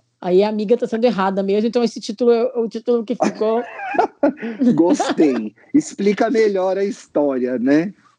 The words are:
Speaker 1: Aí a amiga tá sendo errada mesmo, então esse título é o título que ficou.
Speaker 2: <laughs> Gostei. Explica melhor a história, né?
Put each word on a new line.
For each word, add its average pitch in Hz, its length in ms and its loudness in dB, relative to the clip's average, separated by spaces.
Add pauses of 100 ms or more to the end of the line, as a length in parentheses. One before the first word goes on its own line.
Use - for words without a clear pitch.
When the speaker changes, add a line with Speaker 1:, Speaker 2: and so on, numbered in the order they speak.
(220)
Speaker 1:
Aí 185 220 2
a 208 60 2
amiga 214 280 0
tá 240 100 -4
sendo 226 180 -4
errada 196 360 0
mesmo, 202 260 0
então 240 160 -2
esse 233 160 -4
título 240 320 0
é 233 120 2 (140)
o 226 120 -2
título 233 340 -2
que 220 120 -6
ficou. 214 460 0 (540)
Speaker 2:
<laughs> 233 600 0
Gostei. 165 800 2 (200)
Explica 208 560 0
melhor 190 480 2
a 202 80 -2
história, 131 720 -2
né? 151 340 2 (260)